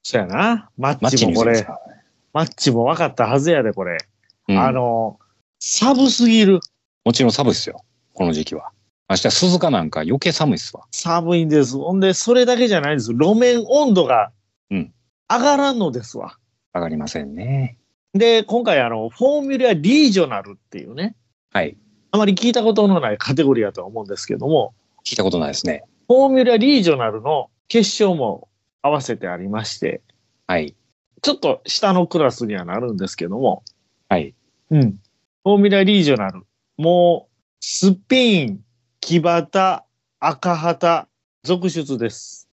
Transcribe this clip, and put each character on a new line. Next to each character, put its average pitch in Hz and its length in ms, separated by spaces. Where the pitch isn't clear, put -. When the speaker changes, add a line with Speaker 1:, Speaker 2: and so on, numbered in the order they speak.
Speaker 1:
そ - 140
う - 40
や 87 60
な。 208 500
マ 135 140
ッ 135 40
チ 131 60
も - 0
こ - 20
れ、 - 0
Speaker 2:
マ 127 60
ッ 131 80
チ 110 80
に - 80
言 113 80
っ - 20
て - 20
る 117 60
ん - 20
で 113 60
す 101 60
か？ - 140
Speaker 1:
マ 156 100
ッ 160 120
チ - 160
も 117 140
分 160 120
か 170 100
っ 127 80
た 117 100
は 127 140
ず 156 120
や 147 100
で、 110 120
こ 98 100
れ。 87 140
Speaker 2:
う 101 60
ん。 98 40
Speaker 1:
あ 131 140
の、 117 480
寒 262 500
す 233 200
ぎ 220 160
る。 190 160
Speaker 2:
も - 80
ち 135 120
ろ 117 60
ん - 40
寒 - 160
い - 20
っ 120 40
す - 140
よ。 - 140
こ 95 120
の 85 60
時 78 140
期 80 100
は。 - 160
明 98 80
日 - 140
鈴 180 280
鹿 170 100
な 95 140
ん 78 60
か 78 120
余 98 160
計 170 140
寒 151 220
い - 20
っ - 40
す - 180
わ。 - 140
Speaker 1:
寒 170 460
い 165 80
ん 151 40
で 147 140
す。 127 140
ほ 156 160
ん 196 60
で、 190 140
そ 233 200
れ 247 120
だ 247 100
け 240 140
じ 196 60
ゃ 165 40
な 143 120
い 151 40
ん - 40
で 110 40
す。 117 80
路 156 240
面 240 320
温 277 260
度 175 120
が 113 260
Speaker 2:
う 98 60
ん。 85 180
Speaker 1:
上 233 100
が 285 180
ら 277 160
ん 233 60
の 165 120
で 123 120
す - 140
わ。 95 200
Speaker 2:
上 90 80
が 82 80
り 80 60
ま 76 120
せ 78 160
ん 71 120
ね。 131 420
Speaker 1:
で、 233 300
今 233 200
回、 175 160
あ 117 100
の、 113 200
フ 277 300
ォ 277 40
ー 269 40
ミ 269 80
ュ 254 80
ラ 233 100
リ 247 340
ー 220 40
ジ 190 100
ョ 151 60
ナ 104 140
ル 98 140
っ - 140
て 104 80
い 73 80
う 113 100
ね。 196 200
Speaker 2:
は 92 120
い。 73 120
Speaker 1:
あ 202 80
ま 208 80
り 196 80
聞 233 140
い 226 40
た 240 80
こ 214 140
と 208 120
の 185 120
な 117 120
い 104 60
カ - 160
テ 147 80
ゴ 139 140
リ 117 60
ー 104 40
や 95 60
と 92 100
は 90 60
思 110 140
う - 20
ん 98 40
で 98 100
す - 100
け 104 80
ど 113 120
も。 147 280
Speaker 2:
聞 - 120
い - 20
た 101 60
こ 95 80
と 87 80
な 76 60
い - 20
で 71 80
す - 100
ね。 76 180
Speaker 1:
フ 262 180
ォ - 20
ー - 20
ミ 262 140
ュ - 20
ラ 233 120
リ 262 240
ー - 20
ジ 170 80
ョ 143 40
ナ 117 120
ル 107 140
の 139 280
決 214 360
勝 190 120
も 120 340
合 143 80
わ 143 100
せ 120 160
て 95 100
あ 87 80
り 92 120
ま 107 180
し - 140
て。 - 220
Speaker 2:
は 87 140
い。 73 160
Speaker 1:
ち 294 80
ょ - 20
っ - 40
と - 280
下 - 260
の 180 140
ク 170 140
ラ 139 100
ス 120 160
に 104 80
は 90 120
な 92 140
る 120 140
ん 98 40
で 95 100
す - 80
け 85 120
ど 101 120
も。 110 240
Speaker 2:
は 92 100
い。 71 160
Speaker 1:
う 156 80
ん。 104 220
フ 202 100
ォ - 20
ー - 20
ミ 202 120
ュ 196 40
ラ 196 100
リ 202 180
ー - 20
ジ 143 100
ョ 120 40
ナ 101 100
ル。 92 160
も 175 540
う、 - 40
ス - 340
ピ 226 500
ン、 98 140
木 170 200
旗、 170 640
赤 165 360
旗、 165 520
続 180 300
出 139 260
で 113 140
す。 - 440